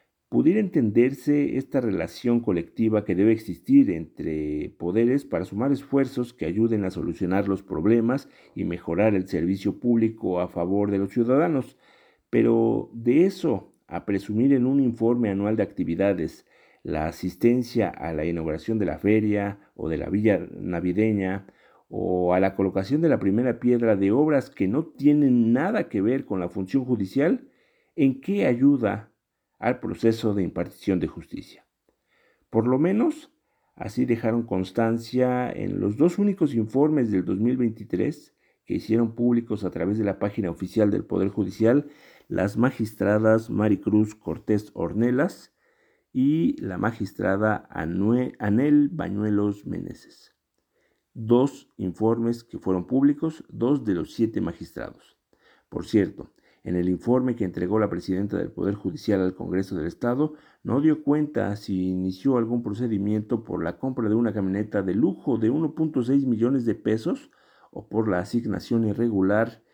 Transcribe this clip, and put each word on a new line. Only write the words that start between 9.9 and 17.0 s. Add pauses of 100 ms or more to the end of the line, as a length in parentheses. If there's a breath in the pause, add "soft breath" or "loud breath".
a
favor
de
los
ciudadanos, (500 soft breath)
pero
de
eso (140)
a
presumir
en
un
informe
anual
de
actividades, (380 soft breath)
la